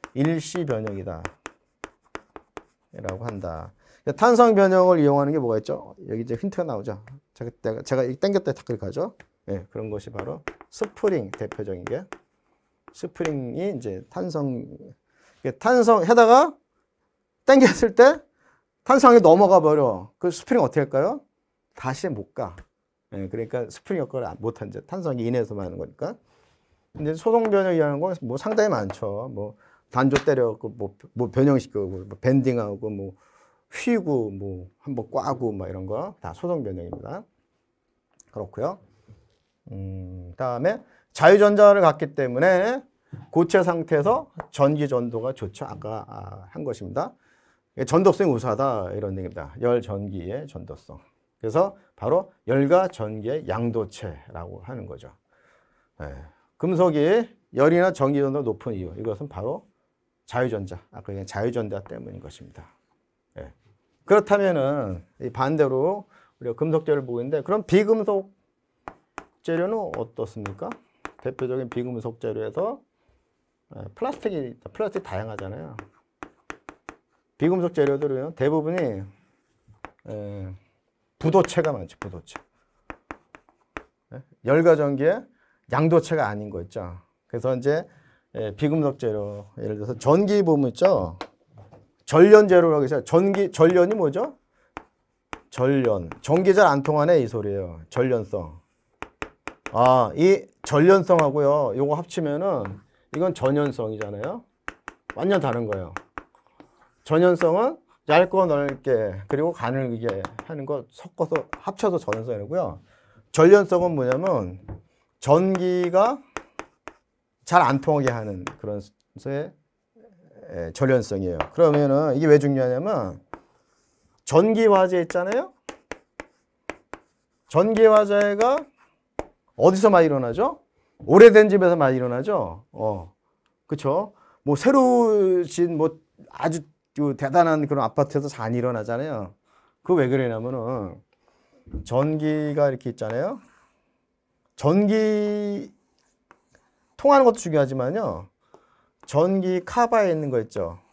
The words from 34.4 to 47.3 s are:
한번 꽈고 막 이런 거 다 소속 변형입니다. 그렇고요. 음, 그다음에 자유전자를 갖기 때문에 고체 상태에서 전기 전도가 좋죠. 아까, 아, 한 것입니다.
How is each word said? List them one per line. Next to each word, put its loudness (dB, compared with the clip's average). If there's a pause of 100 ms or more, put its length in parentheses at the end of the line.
한번 -10
꽈고 -4
막 -8
이런 -10
거 -8
다 -12
소속 -6
변형입니다. -12 (1080)
그렇고요. -10 (920)
음, -14
그다음에 -6 (300)
자유전자를 6
갖기 2
때문에 0 (480)
고체 2
상태에서 0 (200)
전기 0
전도가 -4
좋죠. -12
아까, -12
아, -18
한 -12
것입니다. -8 (640)